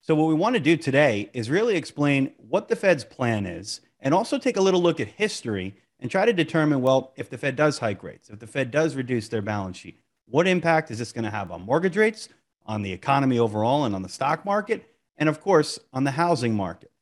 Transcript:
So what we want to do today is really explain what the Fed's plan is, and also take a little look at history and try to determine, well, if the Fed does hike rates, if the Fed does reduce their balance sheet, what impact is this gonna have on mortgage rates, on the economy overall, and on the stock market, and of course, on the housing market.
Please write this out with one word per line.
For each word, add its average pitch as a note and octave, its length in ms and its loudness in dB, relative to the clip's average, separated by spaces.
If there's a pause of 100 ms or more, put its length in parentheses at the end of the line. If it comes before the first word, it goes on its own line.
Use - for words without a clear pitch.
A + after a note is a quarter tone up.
So - 120 0
what D#3 140 4
we D#3+ 80 2
want G#3 180 2
to A3+ 60 2
do D#3 180 4
today C3 560 2
is A#2 160 -6
really G#3 260 2
explain C#3+ 640 0
what E3+ 300 -4
the A3+ 80 0
Fed's F3 280 2
plan A2+ 440 -2
is, F2 340 -10 (180)
and C3+ 140 0
also F#3+ 240 0
take E3+ 200 -2
a G3 40 2
little F#3 200 4
look E3+ 180 2
at A2 80 -2
history G#2 680 -4 (240)
and B2 120 -8
try F#3+ 140 0
to A#3 80 2
determine, D#3 480 0
well, C3 340 2
if C3+ 160 -12
the B2+ 80 -12
Fed C3+ 160 -4
does D3 240 0
hike G#2 240 -4
rates, - 260 -18
if G#2+ 80 -18
the A#2 80 -18
Fed C3 240 -4
does D3 260 0
reduce B2 340 -4
their A2 120 -4
balance G2 360 -6
sheet, - 220 -20 (280)
what D3+ 200 2
impact E3 440 2
is A2 80 -6
this A#2 120 -8
gonna A2+ 200 -6
have G2+ 180 -8
on F2 140 -12
mortgage E3 340 0
rates, A3 320 0 (380)
on G#2+ 160 -4
the F#2+ 80 -6
economy C3 480 2
overall, A#2 460 2
and G#2 100 -2
on F#2+ 80 -6
the F#2 60 -12
stock D3 360 -2
market, G3+ 420 -2 (300)
and D#3 100 0
of D3+ 140 -2
course, E3 380 2 (120)
on C3 120 -2
the C#3 80 0
housing C3 420 0
market. F#2 380 -6 (100)